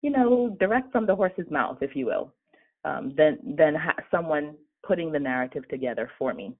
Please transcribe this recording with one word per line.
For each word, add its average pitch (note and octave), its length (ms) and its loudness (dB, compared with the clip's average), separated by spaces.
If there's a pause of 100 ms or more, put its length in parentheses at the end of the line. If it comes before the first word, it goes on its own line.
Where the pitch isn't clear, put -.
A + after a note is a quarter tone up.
you D4 80 0
know, B3 500 4
direct A#3 320 2
from A3+ 140 2
the G3 100 4
horse's F#3 340 -2
mouth, C#3 320 -2
if C#3 140 -6
you C3 100 -2
will, - 280 -2 (500)
um, C#3 320 -6
than, D3+ 220 4 (200)
than D#3 160 6
ha-, D#3 220 -2 (140)
someone D3+ 460 -2 (300)
putting E3+ 260 -2
the D3 80 0
narrative B2+ 480 -4
together A#2+ 500 -4
for B2 160 -2
me. G2 260 -12